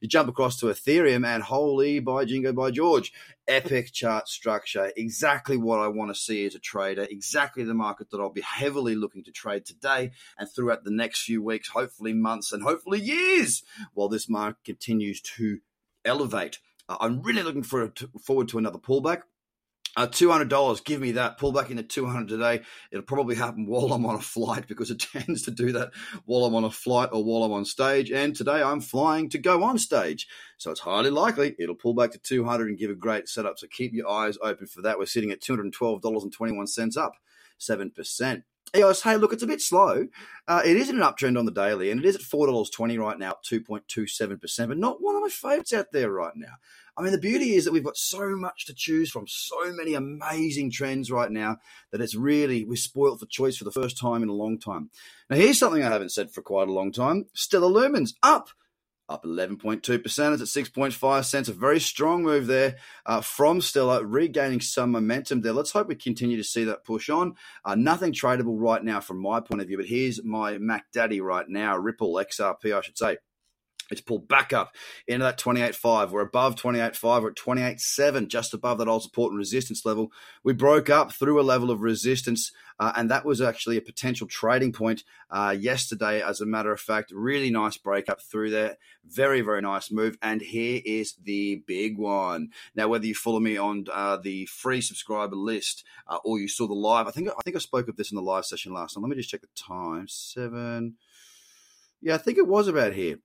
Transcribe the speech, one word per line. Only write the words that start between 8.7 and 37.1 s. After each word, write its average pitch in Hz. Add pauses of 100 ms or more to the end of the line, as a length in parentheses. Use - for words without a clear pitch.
looking 101
to 87
trade 101
today 131 (260)
and 101
throughout 117
the 101
next 113
few 113
weeks, 110
hopefully 117
months, 110
and 104
hopefully 180
years, 330 (320)
while 101
this 107
market 107
continues 104
to 107 (460)
elevate. 110 (280)
Uh, 92
I'm 117
really 214
looking 143
for, 120
to, 123 (120)
forward 131
to 117
another 107
pullback. 143 (760)
Uh, 123
two 175
hundred 151
dollars, 135
give 147
me 127
that. 120
Pull 139
back 135
into 117
two 127
hundred 123
today. 117 (320)
It'll 98
probably 127
happen 113
while 123
I'm 120
on 113
a 107
flight 113
because 117
it 113
<laughs> -
tends 147
to -
do 120
that 123 (360)
while 123
I'm 113
on 113
a 107
flight 123
or 110
while 113
I'm 107
on 101
stage. 135
And 143
today 147
I'm 139
flying 156
to 160
go 175
on 247
stage. 85 (300)
So -
it's 78
highly 107
likely 147
it'll 85
pull 117
back 120
to -
two 127
hundred 117
and 101
give 104
a 101
great 104
setup. 104
So -
keep 123
your 110
eyes 104
open 101
for -
that. 104
We're 98
sitting 107
at 95
two -
hundred 101
twelve 110
dollars 110
and 101
twenty-one 107
cents, 113
up 151 (420)